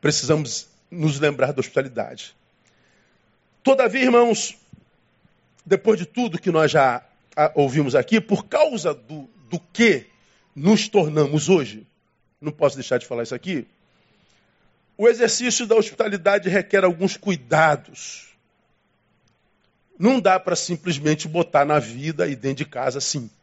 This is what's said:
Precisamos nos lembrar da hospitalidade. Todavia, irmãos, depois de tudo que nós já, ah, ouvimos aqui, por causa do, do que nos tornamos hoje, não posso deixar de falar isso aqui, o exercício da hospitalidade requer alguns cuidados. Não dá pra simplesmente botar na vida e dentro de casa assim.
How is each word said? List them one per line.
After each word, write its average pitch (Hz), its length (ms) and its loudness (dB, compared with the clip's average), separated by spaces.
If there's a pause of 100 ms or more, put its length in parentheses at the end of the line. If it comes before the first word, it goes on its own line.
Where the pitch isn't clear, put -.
Precisamos 151 640 -2 (220)
nos 156 300 -2
lembrar 143 340 0
da 135 60 -8
hospitalidade. 127 760 -6 (1300)
Todavia, 262 400 4
irmãos, 240 560 2 (1040)
depois 196 360 0
de 175 60 -10
tudo 233 360 -6
que 185 100 -2
nós 156 200 2
já, 135 340 2 (320)
ah, 151 160 2
ouvimos 139 420 0
aqui, 180 240 2
por - 280 -6
causa 247 460 0
do, 139 360 -16 (200)
do 175 100 -6 (120)
que 208 360 2 (480)
nos 202 340 2
tornamos 151 600 0
hoje, 113 360 0 (560)
não 147 100 -8
posso 143 240 -2
deixar 127 220 -4
de 120 80 -6
falar 120 180 -8
isso 113 120 -10
aqui, 143 320 -8 (1300)
o 208 100 4
exercício 240 600 0
da 220 80 4
hospitalidade 202 760 0
requer 196 340 0
alguns 180 320 0
cuidados. - 1160 -2 (1600)
Não 247 220 2
dá 190 200 2
pra 175 160 -2
simplesmente 156 720 -4
botar 156 360 0
na 151 140 2
vida 143 500 -4
e 143 80 -6
dentro 135 220 -6
de 147 80 -6
casa 127 320 -6
assim. 135 320 -8 (140)